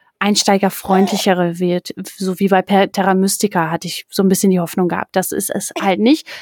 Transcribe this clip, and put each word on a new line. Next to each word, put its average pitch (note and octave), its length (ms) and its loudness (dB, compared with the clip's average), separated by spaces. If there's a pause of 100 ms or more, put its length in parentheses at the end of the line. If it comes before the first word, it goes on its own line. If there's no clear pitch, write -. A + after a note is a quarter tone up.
(180)
einsteigerfreundlichere F#3+ 1400 0
wird, F3+ 360 -2 (220)
so F#3 220 -4
wie G3 100 2
bei F#3 140 4
Per-, G3 300 2
Terra F#3+ 220 2
Mystica F#3+ 560 0
hatte E3+ 180 -6
ich - 220 -12
so - 120 0
ein F#3+ 60 4
bisschen F#3+ 220 2
die F3+ 100 2
Hoffnung F3 280 -2
gehabt. - 280 -4
Das F#3 160 -2
ist - 180 -4
es - 300 -8
halt G3 200 0
nicht. C4 260 2 (160)